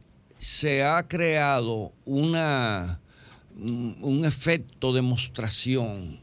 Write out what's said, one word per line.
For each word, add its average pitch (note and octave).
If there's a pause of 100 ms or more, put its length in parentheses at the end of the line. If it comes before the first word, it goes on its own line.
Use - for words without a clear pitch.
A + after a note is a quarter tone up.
(360)
se C#3
ha E3
creado C#3 (120)
una, C3+ (580)
un, A#2+
un C#3+
efecto D#3
de B2+
demostración A2+